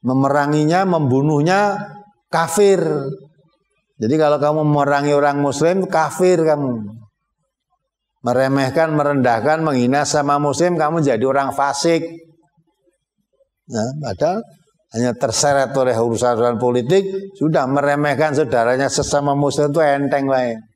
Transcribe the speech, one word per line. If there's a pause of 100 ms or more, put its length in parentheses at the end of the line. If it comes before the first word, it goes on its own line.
Memeranginya,
membunuhnya (560)
kafir. (1200)
Jadi
kalau
kamu
memerangi
orang
muslim,
kafir
kamu. (1300)
Meremehkan,
merendahkan,
menghina
sama
muslim,
kamu
jadi
orang
fasik. (1600)
Nah,
padahal (500)
hanya
terseret
oleh
urusan-urusan
politik, (340)
sudah
meremehkan
saudaranya
sesama
muslim
itu
enteng
wae. (200)